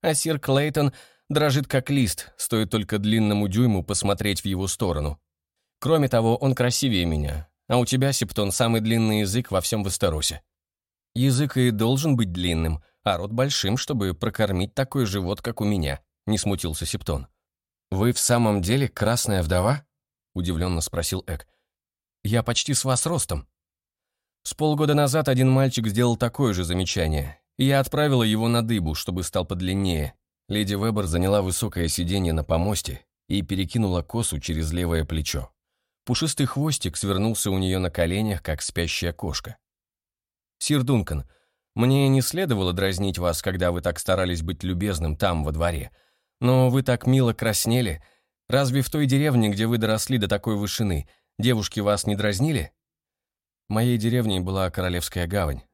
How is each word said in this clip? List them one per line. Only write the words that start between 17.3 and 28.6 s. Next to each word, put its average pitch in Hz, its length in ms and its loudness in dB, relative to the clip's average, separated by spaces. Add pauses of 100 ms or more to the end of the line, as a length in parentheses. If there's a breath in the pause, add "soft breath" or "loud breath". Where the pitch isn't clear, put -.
«Вы 104 220 2
в - 60 -2
самом 113 420 2
деле 123 260 0
красная 107 560 0
вдова?» 92 440 0 (480)
удивленно 87 480 -2
спросил - 440 -4
Эк. - 220 -10 (760)
«Я 110 200 0
почти 120 320 -2
с - 100 -2
вас 131 220 0
ростом». 127 420 -4 (960)
С - 100 -10
полгода 151 400 2
назад 147 380 2
один 131 180 4
мальчик 131 380 2
сделал 117 320 2
такое 120 340 0
же 90 120 0
замечание, 82 760 -2 (160)
и 135 80 0
я 139 160 4
отправила 135 420 2
его 110 260 2
на 117 120 2